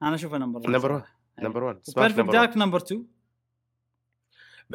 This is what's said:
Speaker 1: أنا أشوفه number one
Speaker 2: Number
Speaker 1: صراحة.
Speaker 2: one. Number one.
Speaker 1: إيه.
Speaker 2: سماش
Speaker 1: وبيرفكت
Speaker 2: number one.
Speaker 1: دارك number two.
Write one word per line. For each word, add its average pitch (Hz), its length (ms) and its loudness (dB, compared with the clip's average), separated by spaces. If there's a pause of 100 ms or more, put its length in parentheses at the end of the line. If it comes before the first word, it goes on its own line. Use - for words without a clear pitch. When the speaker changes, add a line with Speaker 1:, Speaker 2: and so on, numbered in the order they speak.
Speaker 1:
أنا 156 120 0
أشوفه 156 240 -6
number 120 220 -6
one 120 40 -8
Speaker 2:
Number 127 160 2
Speaker 1:
صراحة. 135 240 -2
Speaker 2:
one. - 380 -16
Number 110 120 -4
one. - 20 -2
Speaker 1:
إيه. 120 260 -4
Speaker 2:
سماش 220 280 2
Speaker 1:
وبيرفكت 220 100 2
Speaker 2:
number 196 80 2
one. - 20 2
Speaker 1:
دارك 233 220 4
number 190 260 2
two. 190 200 -8 (1800)